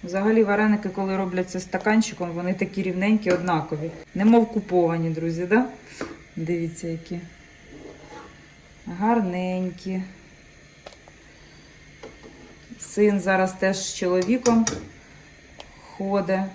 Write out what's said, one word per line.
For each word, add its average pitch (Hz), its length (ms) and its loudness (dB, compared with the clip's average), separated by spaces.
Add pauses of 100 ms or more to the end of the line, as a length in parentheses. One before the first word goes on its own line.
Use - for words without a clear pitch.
(100)
Взагалі 214 340 4
вареники, 208 440 2
коли 190 280 -2
робляться 180 440 -2
стаканчиком, 190 680 0
вони 175 240 -2
такі 196 280 -4
рівненькі, 185 480 0
однакові. 165 600 -2 (240)
Немов 220 380 6
куповані, 170 580 2
друзі, 165 360 -4
да? 220 180 4 (720)
Дивіться, 165 520 -4
які 165 320 -8 (1700)
гарненькі. 185 1160 -2 (2750)
Син 208 400 2
зараз 185 320 2
теж 190 240 0
з - 180 -6
чоловіком 220 720 2 (1300)
ходить 196 440 0 (140)